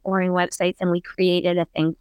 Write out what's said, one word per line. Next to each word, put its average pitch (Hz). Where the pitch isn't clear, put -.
boring 190
websites, 180
and 180
we 175
created 180
a 170
thing 160